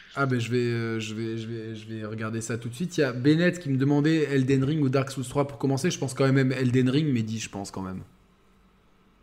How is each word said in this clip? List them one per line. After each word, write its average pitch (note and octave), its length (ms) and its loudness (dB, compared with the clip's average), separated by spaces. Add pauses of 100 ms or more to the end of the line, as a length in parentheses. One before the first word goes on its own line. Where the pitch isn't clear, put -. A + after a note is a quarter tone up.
(140)
Ah, C#3 120 0
ben, B2 120 0
je A2+ 120 -4
vais, B2 60 0
euh, A#2 420 -2
je G#2+ 160 -8
vais, A2+ 240 -6
je A2 80 -8
vais, A2+ 280 -10
je G#2+ 120 -14
vais A2 180 -8
regarder A2 360 -6
ça A#2 180 -4
tout A#2+ 100 -8
de A#2 60 -10
suite. F3 240 -4
Il - 20 2
y - 20 4
a B2+ 100 0
Bennett D#3+ 440 4
qui C#3+ 120 -8
me C3+ 80 2
demandait D3 540 4
Elden C3+ 320 4
Ring D3+ 200 2
ou C3 60 4
Dark C3 200 0
Souls C3 160 -6
trois C#3+ 220 0
pour - 100 -12
commencer. C3+ 320 0
Je E3+ 80 -2
pense C3 160 -4
quand C3+ 180 4
même C3 200 4
Elden B2+ 380 2
Ring, D3 220 2
Mehdi, A2 280 0
je - 100 -8
pense G2 220 -8
quand F#2+ 100 -8
même. F#2+ 220 -8 (1200)